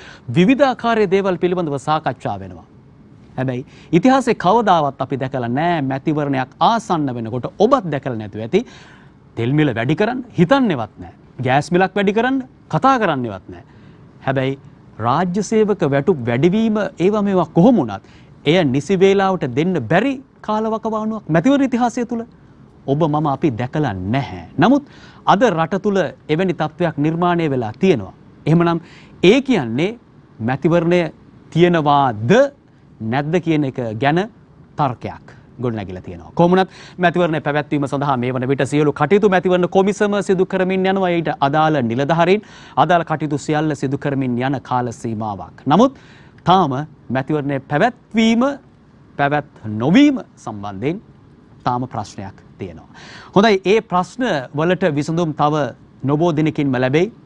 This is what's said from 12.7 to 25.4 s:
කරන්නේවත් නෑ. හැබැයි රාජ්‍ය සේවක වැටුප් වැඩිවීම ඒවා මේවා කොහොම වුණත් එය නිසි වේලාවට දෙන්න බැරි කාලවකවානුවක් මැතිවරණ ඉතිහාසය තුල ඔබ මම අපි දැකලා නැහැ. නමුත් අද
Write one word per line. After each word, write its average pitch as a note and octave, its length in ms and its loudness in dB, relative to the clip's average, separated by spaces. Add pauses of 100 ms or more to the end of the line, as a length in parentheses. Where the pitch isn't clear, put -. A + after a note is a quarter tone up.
කරන්නේවත් B2+ 500 -4
නෑ. F2 140 -18 (580)
හැබැයි C3+ 380 -4 (380)
රාජ්‍ය F3 460 -2
සේවක G#3 480 0
වැටුප් C#3+ 360 0
වැඩිවීම F3+ 500 2 (200)
ඒවා G3+ 260 0
මේවා F#3+ 320 0
කොහොම A3 220 6
වුණත් A2 280 -2 (380)
එය E3+ 220 2
නිසි D3 360 0
වේලාවට F#3+ 540 2
දෙන්න E3+ 260 0
බැරි F#3 340 0 (260)
කාලවකවානුවක් G#3+ 880 -6
මැතිවරණ C4 400 2
ඉතිහාසය A#3+ 380 -2
තුල A#3 160 -6 (600)
ඔබ D3 180 0
මම D3+ 240 0
අපි C#3 240 0
දැකලා B2 440 -4 (100)
නැහැ. G#2 400 -4 (100)
නමුත් B3+ 300 2 (380)
අද F3+ 200 2